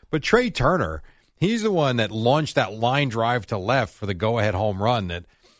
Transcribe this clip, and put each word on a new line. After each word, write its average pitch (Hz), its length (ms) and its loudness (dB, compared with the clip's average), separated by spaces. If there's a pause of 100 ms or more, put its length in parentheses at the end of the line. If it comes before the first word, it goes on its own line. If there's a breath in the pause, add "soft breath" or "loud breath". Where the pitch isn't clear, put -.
(120)
But 151 100 -2
Trey 240 300 2
Turner, 123 500 0 (360 soft breath)
he's 214 260 0
the 214 80 0
one 143 260 2
that 107 140 0
launched 123 440 0
that 107 180 0
line 127 360 0
drive 117 380 0
to 110 100 -4
left 113 380 0
for - 100 -10
the 98 80 -2
go-ahead 107 400 0
home 98 280 -2
run 110 260 0
that, 87 180 -8 (340 soft breath)